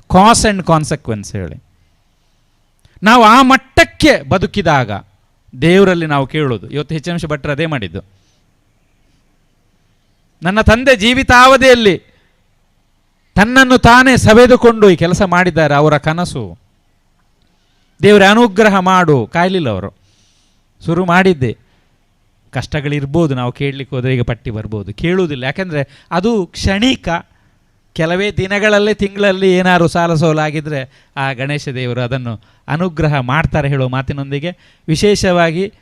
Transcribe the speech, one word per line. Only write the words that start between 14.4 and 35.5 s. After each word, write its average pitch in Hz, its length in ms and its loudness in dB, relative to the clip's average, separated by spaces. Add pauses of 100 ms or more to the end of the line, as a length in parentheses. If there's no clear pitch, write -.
ಈ 175 60 2
ಕೆಲಸ 170 260 -2
ಮಾಡಿದ್ದಾರೆ. 175 520 0
ಅವರ 147 240 2
ಕನಸು, 156 600 -8 (1400)
"ದೇವರ 202 240 6
ಅನುಗ್ರಹ 208 520 2
ಮಾಡು", 180 480 2
ಕಾಯ್ಲಿಲ್ಲ 175 440 -2
ಅವರು. 95 300 -10 (840)
ಶುರು 170 200 -2
ಮಾಡಿದ್ದೆ, 175 520 0 (920)
ಕಷ್ಟಗಳಿರ್ಬೋದು, 143 840 -4
ನಾವು 123 180 -6
ಕೇಳಲಿಕ್ಕೆ 139 440 -8
ಹೋದರೆ 131 180 -2
ಈಗ 123 80 -2
ಪಟ್ಟಿ 120 280 -6
ಬರ್ಬೋದು, 104 440 -10
ಕೇಳುವುದಿಲ್ಲ. 165 500 -4
ಯಾಕೆಂದರೆ 147 640 -8
ಅದು 185 360 -2
ಕ್ಷಣಿಕ, 208 640 -4 (840)
ಕೆಲವೇ 180 380 -4
ದಿನಗಳಲ್ಲೇ, 202 640 -2
ತಿಂಗಳಲ್ಲಿ 196 580 -2
ಏನಾದ್ರು 180 360 2
ಸಾಲ 170 260 -2
ಸೋಲಾಗಿದ್ದರೆ 151 1040 -4
ಆ 135 160 -6
ಗಣೇಶ 143 360 -8
ದೇವರು 123 320 -6
ಅದನ್ನು 123 400 -8 (280)
ಅನುಗ್ರಹ 156 500 -4
ಮಾಡ್ತಾರೆ 139 500 -4
ಹೇಳುವ 135 200 -2
ಮಾತಿನೊಂದಿಗೆ, 139 720 -8 (300)
ವಿಶೇಷವಾಗಿ 180 920 0